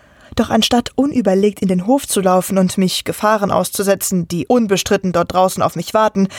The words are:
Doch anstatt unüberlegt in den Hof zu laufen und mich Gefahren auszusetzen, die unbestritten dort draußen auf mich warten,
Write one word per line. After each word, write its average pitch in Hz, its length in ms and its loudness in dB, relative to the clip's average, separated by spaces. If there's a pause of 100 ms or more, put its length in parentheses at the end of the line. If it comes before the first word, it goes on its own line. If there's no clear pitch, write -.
(360)
Doch 220 140 0
anstatt 233 460 0
unüberlegt 208 640 0
in 202 80 0
den 185 180 0
Hof 269 220 2
zu - 140 -2
laufen 185 360 2
und 185 200 2
mich 185 260 0
Gefahren 208 480 -2
auszusetzen, 185 800 -2
die 175 180 -4
unbestritten 202 640 0
dort 170 220 -2
draußen 185 280 2
auf - 140 0
mich - 180 -4
warten, 214 460 2